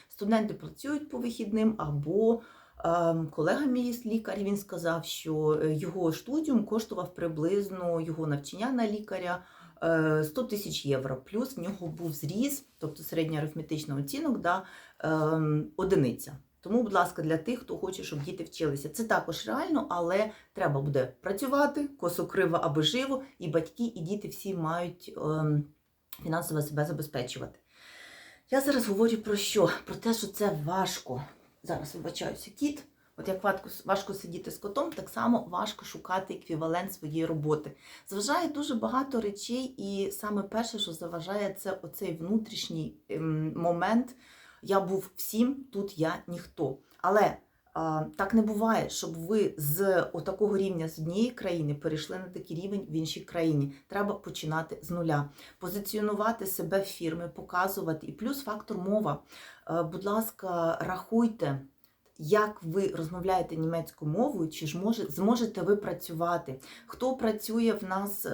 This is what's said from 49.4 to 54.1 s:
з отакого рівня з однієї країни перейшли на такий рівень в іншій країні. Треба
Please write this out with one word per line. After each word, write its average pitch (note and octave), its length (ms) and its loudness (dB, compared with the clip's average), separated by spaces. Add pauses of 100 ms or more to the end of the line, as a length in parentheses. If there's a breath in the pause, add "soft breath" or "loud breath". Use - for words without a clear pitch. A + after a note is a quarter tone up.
з E3 440 4
отакого G3 560 0
рівня F3+ 320 0
з D#3+ 100 -14
однієї F#3 320 2
країни E3 440 -2
перейшли D#3 420 -4
на F#3 80 -8
такий E3+ 360 -8
рівень G3 280 -4
в - 20 -8
іншій D#3+ 300 -2
країні. D3+ 540 2 (120 loud breath)
Треба G3+ 260 -2